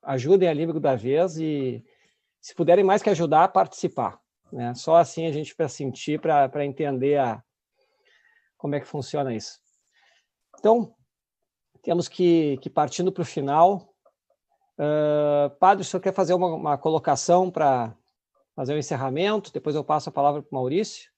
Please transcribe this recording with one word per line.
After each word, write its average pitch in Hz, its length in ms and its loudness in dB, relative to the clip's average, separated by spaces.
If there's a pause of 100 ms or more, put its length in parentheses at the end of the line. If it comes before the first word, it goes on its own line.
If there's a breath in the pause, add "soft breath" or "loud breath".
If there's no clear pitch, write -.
Ajudem 151 460 2
a 160 40 0
Libido 160 280 -4
da 139 160 0
Vez 156 420 -2
e, 139 460 -6 (560)
se - 120 -20
puderem 175 320 4
mais 196 160 4
que 214 100 0
ajudar, 165 420 4
participar, 139 680 -2 (340)
né? 123 220 -6
Só 160 220 2
assim 165 300 2
a 160 60 -2
gente 151 240 -8
vai 156 120 -2
sentir 151 520 -6
pra, 147 280 2
pra 143 160 -6
entender 139 540 -2
a, 120 220 -2 (1160)
como 147 180 -6
é 143 60 -4
que - 60 -16
funciona 139 460 -6
isso. - 280 -10 (1000)
Então, 220 340 2 (920)
temos 170 260 -2
que, 165 500 2
que 131 100 -12
partindo 156 440 -2
pro 180 120 -6
final. 160 680 2 (840)
Ah, 147 800 0
padre, 190 240 4
o - 20 -8
senhor 180 160 -6
quer 190 140 -4
fazer 180 200 0
uma, 175 200 0
uma 147 240 -4
colocação 165 720 2
pra 131 460 0 (580)
fazer 139 200 -6
o 151 40 -2
encerramento? 151 760 -4
Depois 151 220 -6
eu 147 100 -4
passo 151 240 -2
a 147 40 -14
palavra 143 300 0
pro - 120 -16
Maurício. 139 640 -4